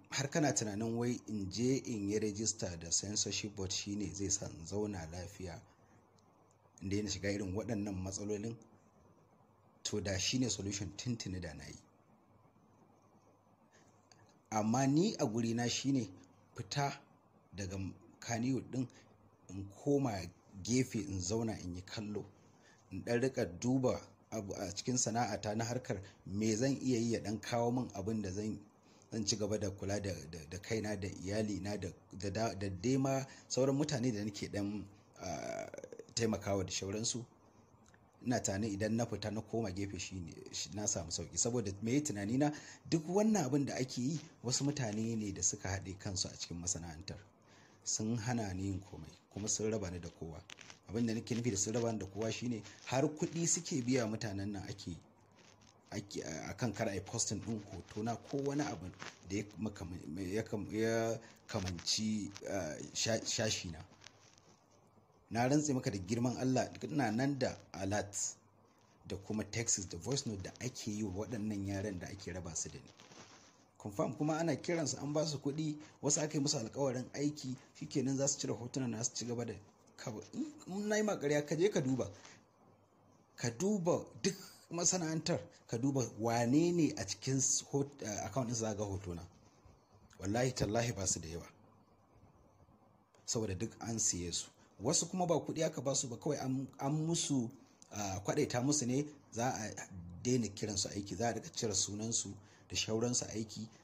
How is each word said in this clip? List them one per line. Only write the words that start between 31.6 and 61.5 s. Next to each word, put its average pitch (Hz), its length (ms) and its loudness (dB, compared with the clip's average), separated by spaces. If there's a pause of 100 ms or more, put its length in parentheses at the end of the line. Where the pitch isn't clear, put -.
da, 90 80 -4 (240)
da, 98 180 -4
da, 113 240 0
da 98 160 -2
dai 107 280 2
ma 135 280 2 (220)
sauran 135 280 4
mutane 139 360 2
da 104 120 -2
nake 101 240 -4
ɗan, 101 360 -2 (360)
ah, 58 480 -4 (460)
taimakawa 98 500 2
da 98 60 -4
shauransu. 110 540 -2 (1000)
Ina 117 180 4
tunanin 104 300 2
idan 107 240 2
na 117 100 4
fita 104 240 -2
na 110 100 -2
koma 110 320 -2
gefe 98 260 -4
shi - 220 -6
ne, 80 120 -8 (200)
shi - 220 -6
na 104 120 -2
samu 92 240 -2
sauƙi. 85 260 -4
Saboda 117 360 2 (100)
me 123 180 4
tunani 107 380 0
na, 147 140 6 (360)
duk 160 200 4
wannan 208 360 6
abin 135 220 4
da 104 80 -2
ake 131 260 -2
yi, 143 200 2 (240)
wasu 123 200 2
mutane 117 520 2
ne 104 160 0
da 92 100 -4
suka - 260 0
haɗe 95 300 -2
kansu 92 300 -2
a - 100 -10
cikin 85 220 -6
masana'antar. 82 580 -6 (680)
Sun 110 320 0
hana 110 380 0
ni 92 100 -2
yin 98 160 0
komai, 80 300 -14 (220)
kuma 104 160 -4
sun 107 220 2
raba 98 200 0
ni 87 80 -6
da 85 100 -8
kowa. 80 320 -10 (480)
Abin 117 180 2
da 110 80 2
nake 117 200 -2
nufi 117 160 2
da 98 60 0
sun 110 180 0
raba 117 180 4
ni 107 60 -2
da 95 80 -6
kowa 104 260 -2
shine 117 300 -2 (240)
har 131 220 4
kuɗi 160 380 0
suke 160 360 0
biya 120 240 4
mutanen 104 460 -2
nan 95 160 -6
ake, 90 280 -8 (960)
ake, 98 320 -6 (260)
a 87 80 -6
kan 117 180 0
kar 110 140 2
a 98 60 0
yi 92 60 0
posting 104 400 -2
ɗin 104 200 -2 (120)
hotona 107 440 -4
ko - 280 -6
wani 139 180 0
abu 92 240 -4 (420)
da 95 80 -2
ya 107 80 0 (140)
makam-, 92 720 -4
ya 110 120 0
kam-, 107 260 -4
ya 113 480 2 (300)
kamanci, 98 840 0 (200)